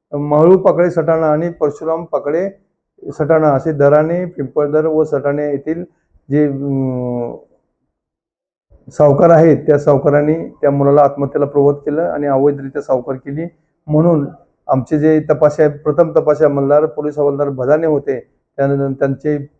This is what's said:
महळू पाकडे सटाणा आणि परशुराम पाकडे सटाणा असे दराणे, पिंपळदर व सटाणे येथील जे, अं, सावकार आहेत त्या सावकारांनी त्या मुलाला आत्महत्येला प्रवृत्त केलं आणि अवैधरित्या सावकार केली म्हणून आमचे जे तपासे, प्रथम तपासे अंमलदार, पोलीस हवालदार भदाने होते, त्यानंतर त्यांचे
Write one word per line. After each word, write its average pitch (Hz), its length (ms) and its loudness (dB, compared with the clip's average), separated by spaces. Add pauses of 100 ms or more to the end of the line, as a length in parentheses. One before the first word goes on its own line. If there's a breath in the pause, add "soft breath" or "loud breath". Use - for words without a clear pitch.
(180)
महळू 151 400 4
पाकडे 180 320 2
सटाणा 160 420 0
आणि 165 180 -2
परशुराम 160 560 -4
पाकडे 165 440 -4 (640)
सटाणा 156 360 0
असे 143 240 0
दराणे, 151 540 2
पिंपळदर 147 600 -2
व 156 180 0
सटाणे 143 420 -4
येथील 147 380 -6 (480)
जे, 147 160 2
अं, 131 920 -4 (1500)
सावकार 147 380 4
आहेत 160 280 6
त्या 143 220 0
सावकारांनी 147 540 0
त्या 160 380 -4
मुलाला 139 300 2
आत्महत्येला 139 440 0
प्रवृत्त 143 340 0
केलं 147 220 -4
आणि 151 260 -4
अवैधरित्या 139 540 -2
सावकार 131 340 -4
केली 143 300 -10 (420)
म्हणून 151 400 2 (400)
आमचे 135 320 -2
जे 156 200 2
तपासे, 151 480 0
प्रथम 151 440 -2
तपासे 151 340 2
अंमलदार, 143 400 2
पोलीस 151 340 -6
हवालदार 143 300 -2
भदाने 143 380 0
होते, 139 320 -2 (380)
त्यानंतर 139 420 -2
त्यांचे 143 460 -4 (140)